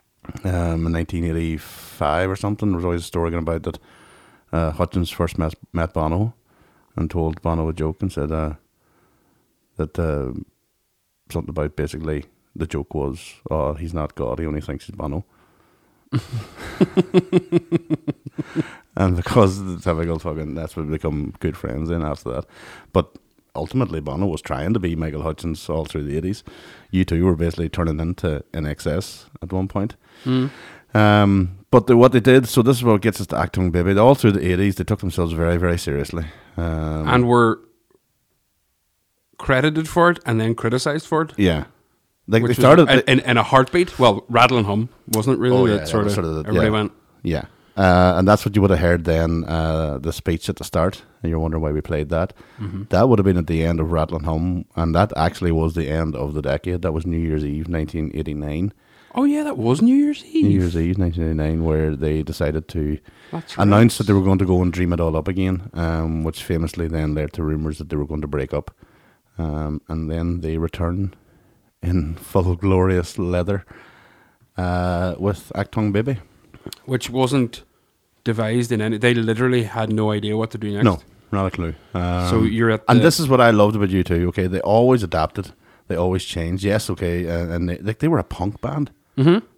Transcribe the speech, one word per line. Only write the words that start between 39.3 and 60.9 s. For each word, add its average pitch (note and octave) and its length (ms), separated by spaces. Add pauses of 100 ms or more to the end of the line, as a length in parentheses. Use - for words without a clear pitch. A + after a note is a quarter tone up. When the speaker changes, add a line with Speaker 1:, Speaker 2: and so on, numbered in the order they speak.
Speaker 2:
credited D3+ 500
for F3 220
it F3 160
and A2+ 140
then A2+ 140
criticized C3 520
for D#3+ 160
it. D#3 160
Speaker 1:
Yeah. E2+ 260 (600)
Like, A2 160
Speaker 2:
Which A#2+ 140
Speaker 1:
they B2+ 60
Speaker 2:
was C3+ 140
Speaker 1:
started D#3+ 140
Speaker 2:
in, C3 80
Speaker 1:
the - 120
Speaker 2:
in, C3 100
in B2 180
a A2+ 40
heartbeat. C3+ 560
Well, A#2 300
Rattle A#2+ 300
and G#2 80
Hum G#2+ 220 (260)
wasn't A#2 240
it - 20
really? B2 160
Speaker 1:
Oh, B2+ 100
Speaker 2:
That A2 60
Speaker 1:
yeah, G#2 60
that - 100
Speaker 2:
sort G#2+ 160
Speaker 1:
was G2+ 140
Speaker 2:
of, F2+ 60
Speaker 1:
sort - 20
of D#2+ 80
the, D#2 140
Speaker 2:
everybody G#2+ 180
Speaker 1:
yeah. G#2+ 60
Speaker 2:
went, G#2+ 200 (300)
Speaker 1:
Yeah. D#2 220 (320)
Uh, F2+ 420
and F#2+ 100
that's G#2+ 160
what G2+ 100
you G#2 60
would F#2+ 100
have E2+ 100
heard E2+ 240
then, E2 400
uh, D#2+ 540
the D2+ 140
speech - 380
at F2 60
the - 80
start, F2 380 (200)
and E2 80
you're D#2+ 80
wondering D#2+ 240
why D2+ 100
we D2+ 80
played D2+ 300
that. E2 240 (260)
Speaker 2:
Mm-hmm. F#2+ 300
Speaker 1:
That G#2+ 180
would A#2 100
have G2 60
been F#2 140
at D#2+ 80
the D#2+ 180
end E2 160
of D#2+ 100
Rattle D#2+ 280
and D2+ 80
Hum, E2+ 380 (120)
and E2 180
that F#2+ 220
actually E2 360
was D#2+ 220
the D#2+ 140
end D#2 260
of C#2+ 200
the D2+ 80
decade. E2 400
That E2+ 100
was D#2+ 140
New E2+ 120
Year's D#2 260
Eve, D2+ 240
nineteen D#2 440
eighty-nine. D2+ 600 (400)
Speaker 2:
Oh, C4 100
yeah, D4 200
that D4 120
was A#2+ 240
New B3 160
Year's D4 300
Eve. D#4+ 180
Speaker 1:
New G2+ 60 (100)
Year's F2 160
Eve, F2 220